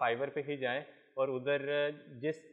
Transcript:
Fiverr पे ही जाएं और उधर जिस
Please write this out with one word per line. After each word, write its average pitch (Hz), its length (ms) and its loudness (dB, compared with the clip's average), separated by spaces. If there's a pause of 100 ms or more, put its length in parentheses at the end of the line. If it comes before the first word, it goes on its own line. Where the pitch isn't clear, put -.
Fiverr 123 320 2
पे 151 140 -2
ही 147 80 -2
जाएं 131 260 0 (340)
और 135 140 2
उधर 135 340 0 (560)
जिस 156 320 -2